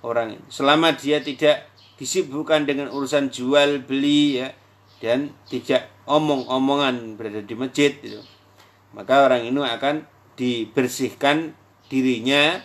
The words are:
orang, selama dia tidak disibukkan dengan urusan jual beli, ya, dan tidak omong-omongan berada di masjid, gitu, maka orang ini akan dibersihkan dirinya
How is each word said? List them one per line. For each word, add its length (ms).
orang, 480
selama 480
dia 240
tidak 480
disibukkan 720
dengan 240
urusan 400
jual 560
beli, 560
ya, 80
dan 320
tidak 460
omong-omongan 1040
berada 300
di 100
masjid, 480
gitu, 160
maka 320
orang 240
ini 160
akan 400
dibersihkan 1200
dirinya 800